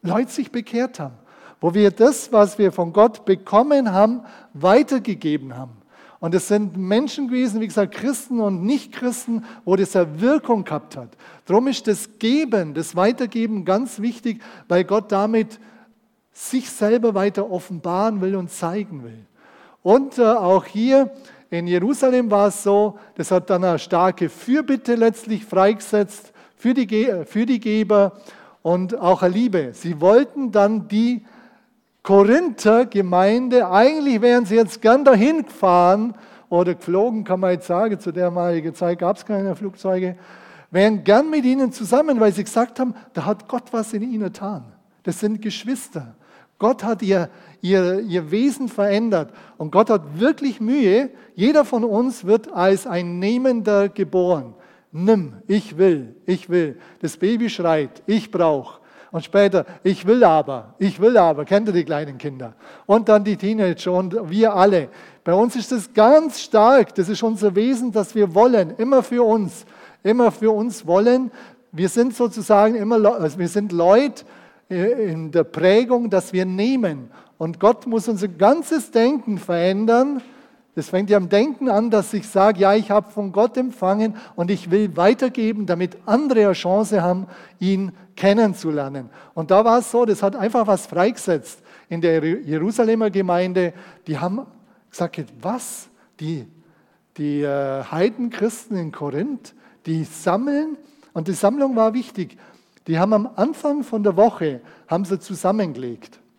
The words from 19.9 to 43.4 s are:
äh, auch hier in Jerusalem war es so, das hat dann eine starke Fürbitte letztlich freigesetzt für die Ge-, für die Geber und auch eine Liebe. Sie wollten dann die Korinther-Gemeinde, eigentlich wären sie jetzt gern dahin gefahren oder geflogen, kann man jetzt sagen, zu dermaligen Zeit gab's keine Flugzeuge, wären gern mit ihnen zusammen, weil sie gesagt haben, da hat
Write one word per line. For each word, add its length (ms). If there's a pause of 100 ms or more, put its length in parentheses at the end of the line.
äh, 60
auch 400
hier 480 (360)
in 200
Jerusalem 600
war 200
es 160
so, 340 (160)
das 160
hat 200
dann 120
eine 160
starke 500
Fürbitte 680
letztlich 480
freigesetzt 880 (240)
für 180
die 140
Ge-, 360
für 220
die 140
Geber 540 (480)
und 360
auch 240
eine 100
Liebe. 420
Sie 260
wollten 500
dann 380
die 360 (760)
Korinther-Gemeinde, 1700
eigentlich 500
wären 240
sie 120
jetzt 260
gern 220
dahin 400
gefahren 720 (340)
oder 260
geflogen, 480
kann 160
man 140
jetzt 160
sagen, 320
zu 100
dermaligen 640
Zeit 240
gab's 260
keine 300
Flugzeuge, 600 (560)
wären 320
gern 260
mit 140
ihnen 260
zusammen, 480
weil 140
sie 100
gesagt 380
haben, 140 (180)
da 120
hat 220